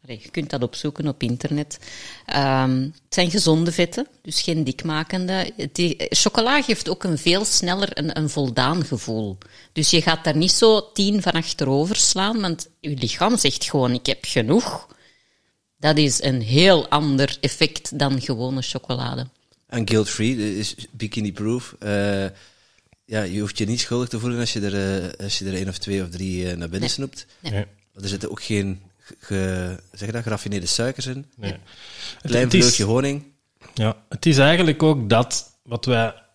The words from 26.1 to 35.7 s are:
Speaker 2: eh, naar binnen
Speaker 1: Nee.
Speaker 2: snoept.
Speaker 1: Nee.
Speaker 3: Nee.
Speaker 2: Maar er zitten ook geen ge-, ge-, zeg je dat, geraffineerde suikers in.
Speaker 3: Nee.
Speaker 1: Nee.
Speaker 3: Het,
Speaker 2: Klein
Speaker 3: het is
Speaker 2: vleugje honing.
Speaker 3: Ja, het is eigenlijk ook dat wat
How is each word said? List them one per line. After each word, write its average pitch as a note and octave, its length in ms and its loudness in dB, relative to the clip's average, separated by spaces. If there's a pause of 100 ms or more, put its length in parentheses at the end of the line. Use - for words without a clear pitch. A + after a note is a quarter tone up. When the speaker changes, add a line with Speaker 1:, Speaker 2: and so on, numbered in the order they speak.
Speaker 2:
eh, F2+ 40 -4
naar F2+ 100 -6 (120)
binnen F#2 100 -6
Speaker 1:
Nee. A#2+ 100 -2
Speaker 2:
snoept. - 360 -8 (140)
Speaker 1:
Nee. D3+ 120 -8
Speaker 3:
Nee. G#2 140 -2 (280)
Speaker 2:
Maar G2 100 -18
er G2 60 -6
zitten G2 220 -6
ook - 120 -12
geen G2 380 -2 (180)
ge-, - 200 -18
ge-, F#2 580 -4 (140)
zeg G2+ 160 -12
je A2 60 -8
dat, A#2 100 -6
geraffineerde G2+ 420 -4
suikers B2 400 -2
in. B2+ 80 -8
Speaker 3:
Nee. B2+ 380 -12
Speaker 1:
Nee. F#2 80 -10 (600)
Speaker 3:
Het, C3+ 100 -6
Speaker 2:
Klein A#2+ 120 4
Speaker 3:
het A#2+ 100 2
is F#3+ 80 8
Speaker 2:
vleugje A#2+ 220 4
honing. C3+ 400 0 (500)
Speaker 3:
Ja, A2 240 0 (120)
het - 160 -6
is D3+ 120 6
eigenlijk D#3+ 460 6
ook C#3 260 4
dat - 420 2 (120)
wat A#2 220 -8